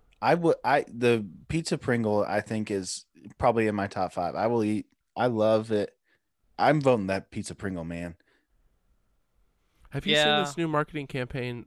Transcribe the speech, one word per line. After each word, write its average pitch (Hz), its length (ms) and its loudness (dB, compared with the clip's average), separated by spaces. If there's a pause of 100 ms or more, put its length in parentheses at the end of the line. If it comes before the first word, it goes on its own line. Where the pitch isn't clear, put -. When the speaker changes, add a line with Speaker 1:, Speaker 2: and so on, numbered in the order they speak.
(240)
Speaker 1:
I 127 100 6
would, 165 300 2
I, 139 240 2
the 117 360 2 (260)
pizza 160 280 -2
Pringle, 110 500 0
I 104 140 0
think, 110 300 -4
is 95 340 -6 (320)
probably 113 300 2
in 104 80 0
my 101 100 -2
top 95 280 -4
five. 85 200 -4
I 95 140 0
will 117 160 2
eat, 107 240 -2 (280)
I 120 120 0
love 110 440 2
it. 104 200 0 (680)
I'm 143 240 4
voting 120 260 4
that 95 220 -4
pizza - 240 -10
Pringle, 92 300 -8
man. 85 320 -10 (1800)
Speaker 2:
Have 139 160 -6
you 151 80 4
seen 151 100 4
Speaker 3:
Yeah. 147 160 4
Speaker 2:
this 143 160 -6
new 165 100 -2
marketing 151 400 -2
campaign 123 580 -6